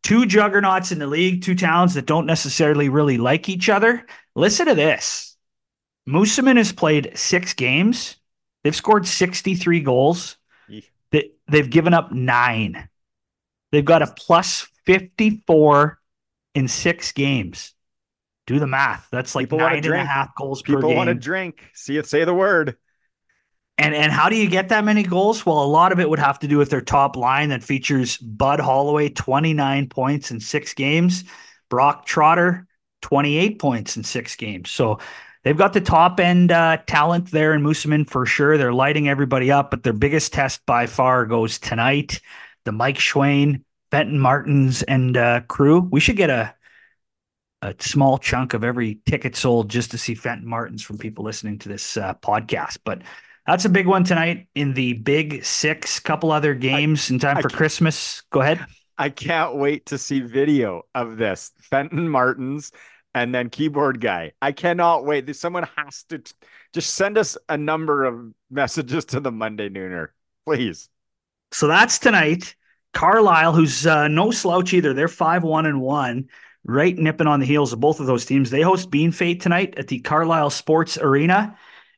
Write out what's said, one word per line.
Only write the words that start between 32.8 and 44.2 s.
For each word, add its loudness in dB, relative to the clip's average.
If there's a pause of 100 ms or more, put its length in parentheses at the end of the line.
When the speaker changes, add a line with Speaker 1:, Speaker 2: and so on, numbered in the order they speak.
Speaker 1:
twenty-eight 0
points -2
in -8
six -8
games. -10
So 0 (460)
they've 2
got 4
the 2
top 4
end, 4
uh, 4
talent 0
there 2
in 0
Moosomin 0
for -2
sure. 2
They're 0
lighting 0
everybody 0
up, 2
but -6
their 0
biggest 0
test -4
by 2
far 0
goes -2
tonight. -2 (440)
The -6
Mike -2
Schwain, 2 (300)
Fenton 0
Martins, 2